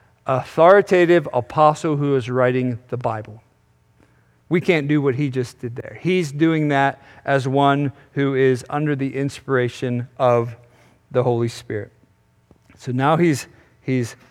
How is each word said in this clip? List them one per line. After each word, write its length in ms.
authoritative 1080
apostle 640
who 180
is 140
writing 480
the 80
Bible. 440
We 140
can't 260
do 140
what 140
he 160
just 280
did 160
there. 260
He's 300
doing 360
that 340
as 220
one 460
who 220
is 340
under 260
the 200
inspiration 920
of 360
the 140
Holy 240
Spirit. 440
So 160
now 260
he's, 300
he's 340